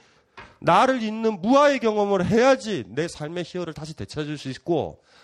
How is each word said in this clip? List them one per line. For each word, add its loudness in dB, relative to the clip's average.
나를 4
잇는 -2
무아의 4
경험을 0
해야지 2
내 -4
삶의 -8
희열을 -8
다시 -14
되찾을 -8
수 -10
있고, -4